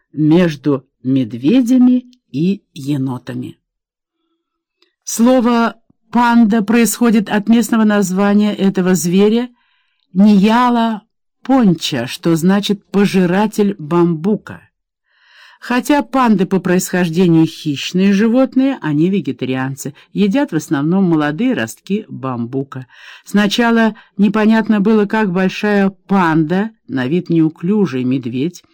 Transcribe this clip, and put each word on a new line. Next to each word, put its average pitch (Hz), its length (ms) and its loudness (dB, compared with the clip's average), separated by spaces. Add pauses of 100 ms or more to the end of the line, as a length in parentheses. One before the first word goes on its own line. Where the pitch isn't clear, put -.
(140)
между 151 760 0 (160)
медведями 220 1000 2 (260)
и 180 320 -2 (100)
енотами». 131 840 -8 (1500)
Слово 233 720 0 (360)
«панда» 233 500 2
происходит 226 680 0
от 208 200 -4
местного 226 340 2
названия 202 720 0
этого 190 400 0
зверя 208 540 0 (640)
«Нияла 220 920 2 (380)
понча», 175 640 0
что - 300 -2
значит 202 480 0
«пожиратель 196 920 0
бамбука». 170 920 -2 (920)
Хотя 262 440 0
панды 233 420 2
по 190 140 0
происхождению 175 840 2
хищные 170 640 -2
животные, 254 720 0
они 156 280 0
вегетарианцы, 135 840 -6 (160)
едят 208 400 0
в 170 60 -6
основном 160 480 0
молодые 160 480 0
ростки 190 560 -6
бамбука. 131 760 -8 (360)
Сначала 220 720 0 (220)
непонятно 220 640 2
было, 208 240 2
как 214 260 -2
большая 190 580 0
панда, 180 800 0 (180)
на 127 180 -4
вид 175 220 -4
неуклюжий 165 720 0
медведь, 127 720 -6